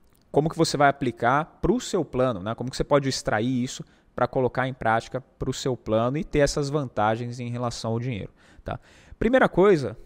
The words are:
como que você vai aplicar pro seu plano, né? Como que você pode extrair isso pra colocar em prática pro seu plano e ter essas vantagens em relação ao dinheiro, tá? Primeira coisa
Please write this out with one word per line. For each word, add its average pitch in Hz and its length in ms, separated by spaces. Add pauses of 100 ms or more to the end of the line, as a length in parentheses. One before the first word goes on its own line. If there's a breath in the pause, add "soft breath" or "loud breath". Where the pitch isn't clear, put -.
(300)
como 156 200
que - 80
você 160 180
vai 139 140
aplicar 135 720
pro 240 180
seu 180 240
plano, 123 380
né? 107 120
Como 120 160
que - 60
você - 80
pode 143 240
extrair 123 560
isso - 200 (300 soft breath)
pra 123 140
colocar 127 400
em 127 60
prática 113 480
pro - 320
seu 127 240
plano 117 400
e 156 60
ter - 160
essas 143 300
vantagens 120 720
em 120 100
relação 120 420
ao 117 80
dinheiro, 117 320 (320 soft breath)
tá? - 140 (400 loud breath)
Primeira 254 300
coisa 175 580